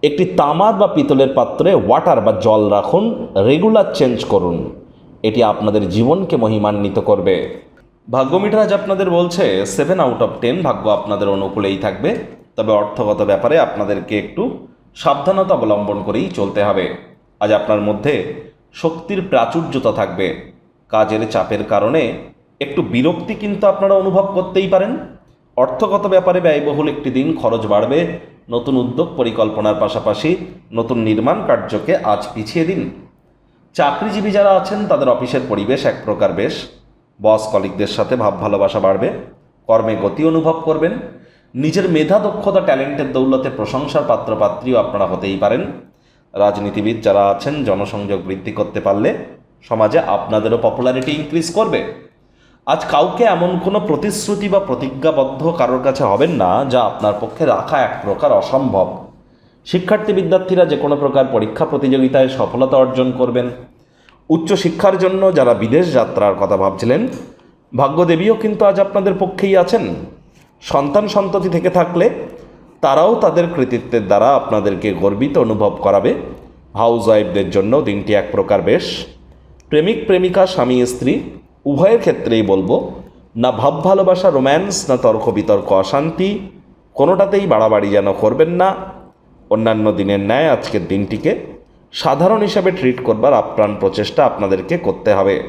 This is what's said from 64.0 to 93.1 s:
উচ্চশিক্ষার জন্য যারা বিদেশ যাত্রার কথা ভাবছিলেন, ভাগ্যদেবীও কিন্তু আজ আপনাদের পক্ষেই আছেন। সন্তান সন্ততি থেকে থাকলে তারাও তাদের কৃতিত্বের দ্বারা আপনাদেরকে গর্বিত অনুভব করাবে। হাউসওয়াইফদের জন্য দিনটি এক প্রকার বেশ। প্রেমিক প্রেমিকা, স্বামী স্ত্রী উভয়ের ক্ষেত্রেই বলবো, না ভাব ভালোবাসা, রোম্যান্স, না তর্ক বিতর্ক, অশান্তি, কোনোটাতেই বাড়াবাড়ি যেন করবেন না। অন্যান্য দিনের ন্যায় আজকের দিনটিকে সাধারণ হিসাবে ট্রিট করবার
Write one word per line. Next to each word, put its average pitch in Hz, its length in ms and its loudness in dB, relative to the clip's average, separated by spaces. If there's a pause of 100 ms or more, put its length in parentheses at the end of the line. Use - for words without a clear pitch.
উচ্চশিক্ষার 170 720 2
জন্য 190 360 2
যারা 123 200 4
বিদেশ 135 380 0
যাত্রার 104 480 2
কথা 98 160 0
ভাবছিলেন, 113 520 0 (680)
ভাগ্যদেবীও 165 580 2
কিন্তু 214 300 -2
আজ 196 160 4
আপনাদের 196 380 0
পক্ষেই 190 380 0
আছেন। 175 380 2 (680)
সন্তান 147 480 0
সন্ততি 190 400 0
থেকে 170 220 0
থাকলে 175 400 2 (720)
তারাও 156 340 4
তাদের 175 300 2 (100)
কৃতিত্বের 120 520 -2
দ্বারা 107 300 4
আপনাদেরকে 101 560 0
গর্বিত 101 460 0
অনুভব 107 420 0
করাবে। 117 340 2 (600)
হাউসওয়াইফদের 107 760 2
জন্য 107 320 2
দিনটি 101 320 -2
এক 95 180 0
প্রকার 98 300 2
বেশ। - 440 0 (640)
প্রেমিক 170 380 0
প্রেমিকা, 185 400 2
স্বামী 127 400 0
স্ত্রী - 340 -2 (440)
উভয়ের 196 340 4
ক্ষেত্রেই 117 440 0
বলবো, 98 480 0 (460)
না 123 160 0
ভাব 139 320 0
ভালোবাসা, 185 460 4
রোম্যান্স, 143 600 0
না 127 60 4
তর্ক 113 340 2
বিতর্ক, 101 420 0
অশান্তি, 160 680 0 (560)
কোনোটাতেই 190 520 2
বাড়াবাড়ি 110 420 4
যেন 98 240 2
করবেন 123 360 2
না। 180 260 0 (760)
অন্যান্য 110 420 2
দিনের 98 280 0
ন্যায় 127 300 2
আজকের 104 380 -2
দিনটিকে 104 580 -2 (460)
সাধারণ 170 480 2
হিসাবে 190 300 0
ট্রিট 127 340 -2
করবার 120 300 2